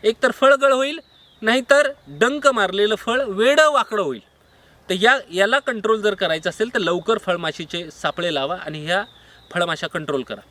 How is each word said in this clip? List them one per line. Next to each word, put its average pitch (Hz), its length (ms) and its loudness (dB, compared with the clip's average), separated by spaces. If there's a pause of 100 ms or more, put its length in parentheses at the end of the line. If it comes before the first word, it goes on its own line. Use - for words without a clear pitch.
एकतर 233 260 0
फळ 269 240 4
गळ 269 180 4
होईल, 277 280 -2 (420)
नाहीतर 269 500 4 (160)
डंक 247 380 0
मारलेलं 208 480 2
फळ 226 280 -4
वेडं 269 480 4
वाकडं 220 320 -2
होईल. 127 180 -6 (680)
तर 185 100 0
या, 247 180 4 (140)
याला 202 260 2
कंट्रोल 220 420 -2
जर 202 140 0
करायचं 165 360 -2
असेल, 226 240 -6
तर 240 40 0
लवकर 180 400 0
फळमाशीचे 170 720 -6
सापळे 170 440 -6
लावा 143 220 -4
आणि 156 280 -12
ह्या 185 200 -2 (460)
फळमाशा 170 360 -4
कंट्रोल 147 360 -6
करा 101 180 -12 (100)